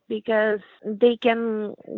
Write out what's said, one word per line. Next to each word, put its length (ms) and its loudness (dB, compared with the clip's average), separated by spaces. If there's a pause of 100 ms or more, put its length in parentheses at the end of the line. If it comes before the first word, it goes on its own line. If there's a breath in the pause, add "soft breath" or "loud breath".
because 520 0 (240)
they 320 2
can 580 -2 (240)